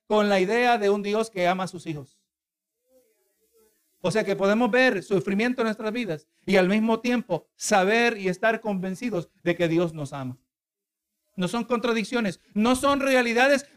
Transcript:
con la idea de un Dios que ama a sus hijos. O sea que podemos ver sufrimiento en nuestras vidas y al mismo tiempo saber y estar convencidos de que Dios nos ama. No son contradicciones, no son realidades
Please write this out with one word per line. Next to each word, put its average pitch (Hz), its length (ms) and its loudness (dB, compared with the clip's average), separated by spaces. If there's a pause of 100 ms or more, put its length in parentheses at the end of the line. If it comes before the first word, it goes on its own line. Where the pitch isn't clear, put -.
con 214 200 2
la 196 120 2
idea 233 380 2
de 202 120 0
un 202 120 0
Dios 214 280 -2
que 175 160 -2
ama 185 180 0
a 170 40 -6
sus 170 180 -16
hijos. 147 320 -12 (1800)
O 180 100 -2
sea 214 140 0
que 196 100 0
podemos 208 340 2
ver 240 360 2
sufrimiento 214 580 0
en 226 40 0
nuestras 214 260 -4
vidas 208 340 -6 (180)
y 190 120 2
al 185 120 4
mismo 220 300 2
tiempo 240 560 -4
saber 214 640 2
y 190 100 -4
estar 220 320 -2
convencidos 190 680 -6 (140)
de 170 100 0
que 170 140 0
Dios 165 260 -2
nos 147 180 -10
ama. 131 260 -10 (1000)
No 180 100 -2
son 233 180 -4
contradicciones, 226 760 -2 (120)
no 226 220 2
son 277 240 2
realidades 262 680 2 (100)